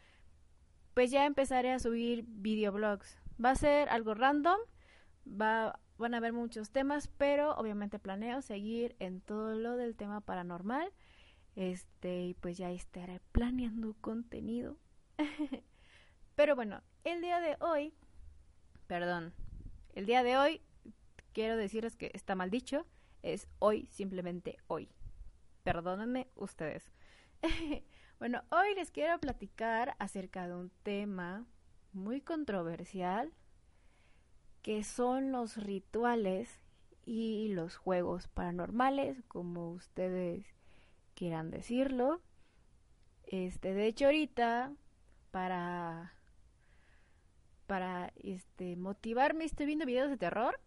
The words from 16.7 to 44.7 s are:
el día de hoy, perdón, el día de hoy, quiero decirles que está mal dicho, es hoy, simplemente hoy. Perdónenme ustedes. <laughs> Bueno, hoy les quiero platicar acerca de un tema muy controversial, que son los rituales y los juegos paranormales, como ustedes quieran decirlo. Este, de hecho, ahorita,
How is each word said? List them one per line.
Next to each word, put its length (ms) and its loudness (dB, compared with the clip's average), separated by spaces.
el 160 0
día 180 2
de 220 0
hoy, 340 0
perdón, 460 -2
el 120 -6
día 180 6
de 120 4
hoy, 260 4
quiero 240 0
decirles 380 -2
que 180 -8
está 220 -4
mal 160 -2
dicho, 360 0
es 240 -4
hoy, 320 4
simplemente 640 -6
hoy. 240 -4
Perdónenme 720 -2
ustedes. 560 -8
<laughs> 420 0
Bueno, 320 -4
hoy 260 6
les 160 -4
quiero 260 0
platicar 800 -2
acerca 480 -6
de 80 -6
un 160 -8
tema 600 -4
muy 280 -4
controversial, 1120 -2
que 220 -2
son 480 0
los 240 -4
rituales 1080 0
y 440 -2
los 280 -2
juegos 520 0
paranormales, 1000 0
como 460 -6
ustedes 720 -4
quieran 340 -4
decirlo. 720 2
Este, 500 -4
de 120 2
hecho, 180 2
ahorita, 680 4